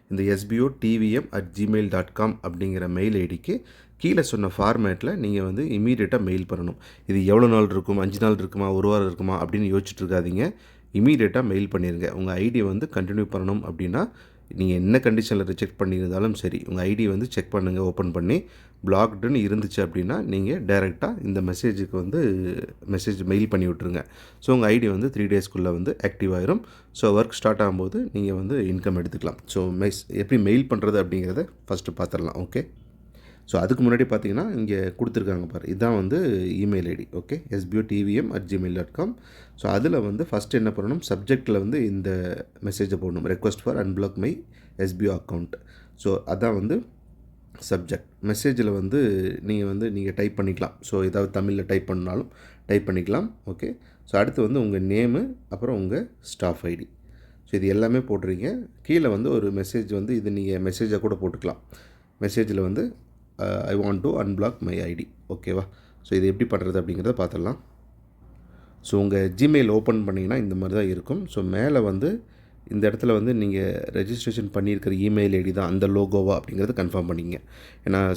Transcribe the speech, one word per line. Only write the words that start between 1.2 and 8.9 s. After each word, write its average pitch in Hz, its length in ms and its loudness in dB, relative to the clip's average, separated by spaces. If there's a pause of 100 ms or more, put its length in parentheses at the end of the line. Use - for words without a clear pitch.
அட் 95 160 -4 (100)
ஜிமெயில் 104 320 2
டாட் 92 240 -2
காம் 107 300 0
அப்படிங்கிற 90 440 -4
மெயில் 95 260 0
ஐ 95 100 2
டிக்கு 92 380 -4 (360)
கீழே 170 240 2
சொன்ன 104 360 -2
ஃபார்மேட்டில் 107 580 2
நீங்க 104 280 0
வந்து 95 200 -2
இம்மீடியட்டாக 113 580 2
மெயில் 92 280 0
பண்ணணும். 87 260 -4 (320)
இது 98 180 2
எவ்வளோ 113 220 8
நாள் 110 220 6
இருக்கும், 95 280 0
அஞ்சு 98 220 0
நாள் 110 140 4
இருக்குமா, 95 380 -2
ஒரு 95 160 2
வாரம் 101 180 4